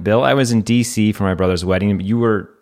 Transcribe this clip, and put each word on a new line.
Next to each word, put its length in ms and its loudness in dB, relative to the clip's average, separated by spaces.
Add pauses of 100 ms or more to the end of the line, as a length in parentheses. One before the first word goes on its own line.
Bill. 220 2
I 80 2
was 200 0
in 100 2
D 200 0
C 300 0
for 120 -4
my 100 0
brother's 300 -2
wedding. 360 0
You 180 -2
were, 320 0 (120)